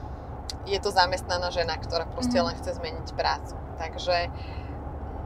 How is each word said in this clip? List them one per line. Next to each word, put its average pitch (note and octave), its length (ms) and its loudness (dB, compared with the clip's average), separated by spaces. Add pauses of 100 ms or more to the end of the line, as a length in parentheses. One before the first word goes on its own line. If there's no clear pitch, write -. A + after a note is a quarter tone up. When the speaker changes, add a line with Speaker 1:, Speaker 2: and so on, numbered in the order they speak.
(720)
Speaker 1:
je G3 80 4
to G3 160 0
zamestnaná F3+ 560 4
žena, E3 320 2
ktorá E3 240 0
proste - 320 2
Speaker 2:
Mhm. E3+ 80 6
Speaker 1:
len E3+ 160 0
chce F3+ 160 -2
zmeniť D#3+ 300 -4 (100)
prácu. D3+ 400 0 (160)
Takže F3 560 0 (960)